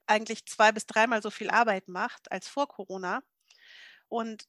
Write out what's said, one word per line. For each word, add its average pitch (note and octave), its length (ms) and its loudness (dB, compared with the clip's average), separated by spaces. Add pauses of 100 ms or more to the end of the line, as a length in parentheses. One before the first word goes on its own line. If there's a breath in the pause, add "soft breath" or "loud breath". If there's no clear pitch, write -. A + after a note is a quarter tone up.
eigentlich A3 400 0
zwei- A3 260 6
bis G#3+ 140 -8
dreimal A3+ 360 2
so A3 80 -6
viel G3+ 200 -6
Arbeit G#3+ 380 2
macht F#3+ 440 -8
als F#3 160 -8
vor - 200 -2
Corona F#3+ 540 -6 (840 loud breath)
und A3+ 400 -6